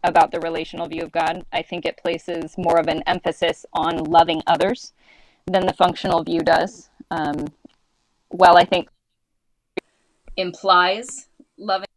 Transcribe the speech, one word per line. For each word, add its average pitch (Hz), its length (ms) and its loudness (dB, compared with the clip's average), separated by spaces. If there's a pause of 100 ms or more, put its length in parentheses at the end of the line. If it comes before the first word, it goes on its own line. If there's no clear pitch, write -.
about 165 280 2
the 165 80 -4
relational 165 480 -6
view 160 140 -8
of 160 100 -10
God. 170 400 -2
I 170 100 -4
think 175 240 -10
it 160 100 -6
places 165 600 -8
more 170 220 2
of 156 80 -2
an 160 180 -4
emphasis 170 680 -4
on 160 260 -4
loving 160 500 4
others 175 440 0 (540)
than 185 200 0
the 185 60 0
functional 175 520 0
view 165 160 -2
does. 170 480 0 (240)
Um, 151 340 -6 (840)
while 175 260 8
I 175 80 6
think - 240 -2 (1500)
implies 185 920 0 (280)
loving 190 300 -4 (100)